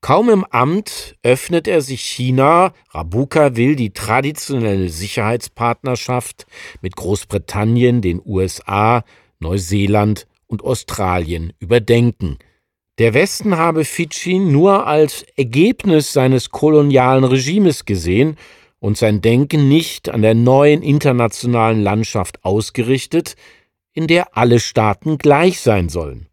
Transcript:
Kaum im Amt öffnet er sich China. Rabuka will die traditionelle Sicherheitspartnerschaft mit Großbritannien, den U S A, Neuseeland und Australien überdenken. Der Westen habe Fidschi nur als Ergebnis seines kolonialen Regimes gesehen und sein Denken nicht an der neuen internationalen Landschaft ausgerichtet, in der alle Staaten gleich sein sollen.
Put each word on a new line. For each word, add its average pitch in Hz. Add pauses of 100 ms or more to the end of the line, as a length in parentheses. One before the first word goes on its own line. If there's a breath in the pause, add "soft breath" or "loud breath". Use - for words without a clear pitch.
Kaum 208
im 196
Amt -
öffnet 160
er 175
sich 131
China. 139 (180 soft breath)
Rabuka 120
will 131
die 117
traditionelle 113
Sicherheitspartnerschaft 117 (340 loud breath)
mit 92
Großbritannien, 110
den 90
U 98
S 92
A, 107 (360 soft breath)
Neuseeland 101 (220)
und 110
Australien 90
überdenken. 113 (600)
Der 113
Westen 185
habe 160
Fidschi 170
nur 190
als 151 (100)
Ergebnis 151
seines 131
kolonialen 135
Regimes 139
gesehen 104 (420 soft breath)
und 104
sein 107
Denken 135
nicht 156
an -
der 110
neuen 135
internationalen 120
Landschaft 104
ausgerichtet, 117 (560 soft breath)
in 160
der 170
alle 120
Staaten 113
gleich 151
sein 98
sollen. 76